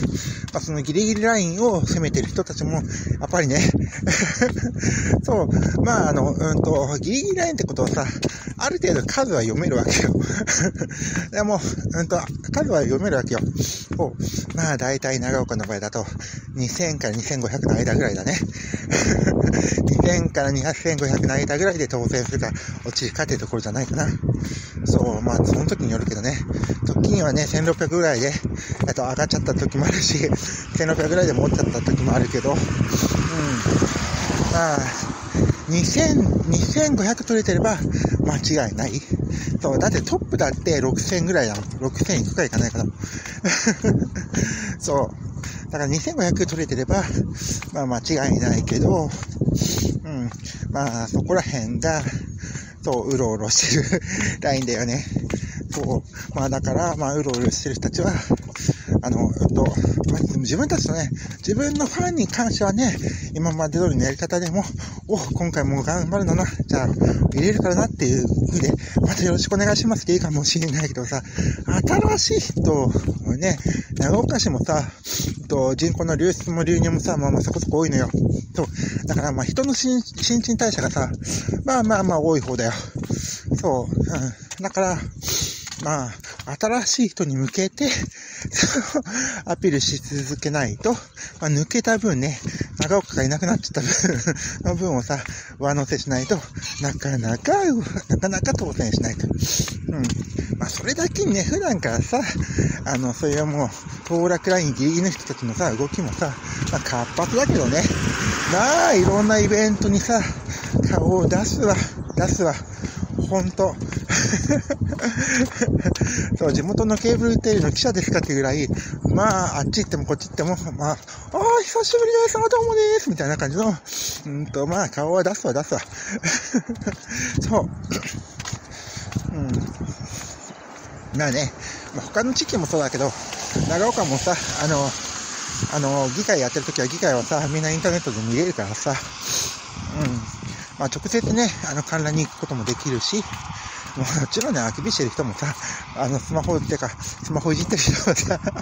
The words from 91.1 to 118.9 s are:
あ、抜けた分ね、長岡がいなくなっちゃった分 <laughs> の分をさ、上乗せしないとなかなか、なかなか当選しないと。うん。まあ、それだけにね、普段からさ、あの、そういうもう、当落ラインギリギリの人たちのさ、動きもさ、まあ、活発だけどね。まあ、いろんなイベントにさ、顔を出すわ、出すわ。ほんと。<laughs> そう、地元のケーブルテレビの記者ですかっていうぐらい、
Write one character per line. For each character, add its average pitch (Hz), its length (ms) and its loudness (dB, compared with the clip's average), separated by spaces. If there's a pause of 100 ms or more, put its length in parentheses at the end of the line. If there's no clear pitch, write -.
あ、 160 60 2
抜 151 180 4
け 240 160 0
た 170 160 4
分 180 220 2
ね、 139 180 -2 (400)
長 175 200 4
岡 - 180 -4
が 135 80 2
い 131 40 4
な 147 100 0
く 185 80 -2
な - 80 2
っ - 40 2
ち - 180 -6
ゃ 151 40 0
っ - 20 0
た - 0 -
分 131 520 0 (300)
<laughs> - 0 -
の 180 120 2
分 170 200 0
を 123 60 0
さ、 139 160 -2 (400)
上 143 160 2
乗 143 100 0
せ 143 140 -2
し - 100 -6
な 127 120 0
い 127 60 -4
と 185 140 0 (400)
な 139 140 -2
か 139 240 -2
な 113 200 0
か、 - 140 0 (560)
な - 80 4
か 190 120 2
な 196 120 -2
か 269 140 0
当 160 180 -2
選 113 200 -2
し - 100 0
な - 80 -2
い - 60 -6
と。 - 100 -4 (640)
う 160 80 -2
ん。 135 40 0 (560)
ま - 80 -4
あ、 - 20 -2
そ - 160 -8
れ 269 100 -2
だ 339 140 0
け 392 160 -2
に 269 100 2
ね、 196 80 0
普 311 180 0
段 277 200 0
か 117 100 0
ら 117 100 0
さ、 240 200 0 (640)
あ 139 120 -2
の、 127 160 -2
そ 156 160 -2
う - 20 2
い 143 80 2
う 151 80 2
も 147 200 0
う、 - 40 -2 (360)
当 170 220 2
落 180 220 2
ラ 185 100 4
イ 151 100 0
ン 123 40 0
ギ 131 120 2
リ 151 60 4
ギ 165 60 2
リ 175 40 2
の 190 80 2
人 - 140 -6
た 202 100 -6
ち - 100 -8
の 113 100 -2
さ、 160 200 0
動 139 140 0
き - 120 -6
も 131 120 -2
さ、 143 240 -4 (340)
ま 160 80 0
あ、 - 20 -6
活 120 400 -2
発 185 160 0
だ 277 100 4
け - 100 4
ど - 120 2
ね。 139 160 4 (680)
ま 285 360 4
あ、 302 60 6
い 185 80 8
ろ 196 200 6
ん 214 60 6
な 214 100 6
イ 202 100 4
ベ 214 200 4
ン 208 80 2
ト 208 120 0
に 202 100 6
さ、 226 220 2 (680)
顔 185 300 4
を 170 80 4
出 180 180 2
す - 180 -2
わ、 208 120 6 (420)
出 180 120 2
す - 160 2
わ。 151 100 4 (720)
ほ 190 120 2
ん 185 100 0
と。 190 240 2
<laughs> - 2500 0
そ 165 100 0
う、 143 60 4
地 143 100 2
元 208 220 2
の 214 120 2
ケ 233 180 2
ー 233 40 2
ブ 233 100 2
ル 226 100 4
テ 220 160 2
レ - 20 4
ビ 180 60 4
の 147 100 2
記 - 80 -2
者 247 120 2
で 185 100 0
す - 80 -2
か 170 80 4
っ 156 40 0
て - 100 0
い - 20 2
う - 20 2
ぐ 139 60 2
ら 135 100 2
い、 147 160 0 (400)